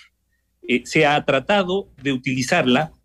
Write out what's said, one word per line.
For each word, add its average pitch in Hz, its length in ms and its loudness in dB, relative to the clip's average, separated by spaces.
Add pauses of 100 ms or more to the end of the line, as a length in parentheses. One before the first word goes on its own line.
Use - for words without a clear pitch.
(680)
eh, 123 160 0
se 156 220 0
ha 147 180 2
tratado 185 680 0 (100)
de 135 120 -4
utilizarla 131 800 0 (120)